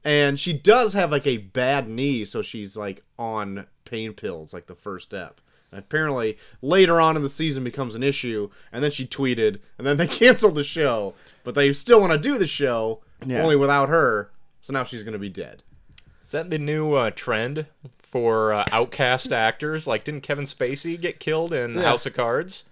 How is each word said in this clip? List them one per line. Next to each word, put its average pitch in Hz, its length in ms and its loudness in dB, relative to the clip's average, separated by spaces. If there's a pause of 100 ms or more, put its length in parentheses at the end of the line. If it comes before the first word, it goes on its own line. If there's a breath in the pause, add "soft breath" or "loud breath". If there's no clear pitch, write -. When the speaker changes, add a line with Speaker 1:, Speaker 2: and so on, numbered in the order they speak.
Speaker 1:
and 147 360 2
she 170 140 -4
does 214 400 4
have, 180 180 0
like, 147 160 0
a 123 100 0
bad 123 520 -2
knee, 123 340 -2
so 107 180 -6
she's, 104 360 -12
like, 101 260 -10 (160)
on 104 480 -6 (160)
pain 110 300 -8
pills, 85 400 -10
like, 87 140 -14
the 87 80 -18
first 95 380 -12
ep. 87 280 -12 (280)
And 98 100 -16
apparently, 131 580 -2 (240 soft breath)
later 170 400 6
on 160 160 4
in 147 60 -2
the 139 60 -2
season 139 360 -4
becomes 120 280 -6
an 120 100 -6
issue, 117 460 -2 (220 soft breath)
and 120 100 -6
then 147 100 0
she 135 140 -8
tweeted, 113 540 0 (180)
and 120 80 -10
then 143 120 2
they 170 100 0
<laughs> - 160 -4
canceled 214 320 6
the 143 80 0
show, 120 500 -2 (300 soft breath)
but 120 120 -10
they 139 180 4
still 226 260 8
wanna 170 180 4
do 254 200 0
the 180 100 2
show, 113 540 -2 (240)
Speaker 2:
Yeah. 127 160 -2
Speaker 1:
only 156 160 4
without 139 320 4
her, 123 420 2 (300)
so - 120 -14
now 131 120 -2
she's 113 180 -12
gonna 107 140 -8
be 101 120 -8
dead. 73 340 -14 (600)
Speaker 3:
Is - 80 -16
that 165 180 -6
the 156 100 -4
new, 151 340 -2
uh, 120 180 2
trend 127 540 -4 (360)
for, 110 520 0
uh, 104 180 0
outcast 127 640 0
actors? 151 540 -2
Like, 110 180 -2
didn't 147 160 -8
Kevin 143 240 -6
Spacey 139 540 -6
get 170 200 -6
killed 160 320 -2
in 120 240 -4
Speaker 1:
Yeah. 117 60 -2
Speaker 3:
House 120 240 2
of 131 80 -8
Cards? 131 580 -2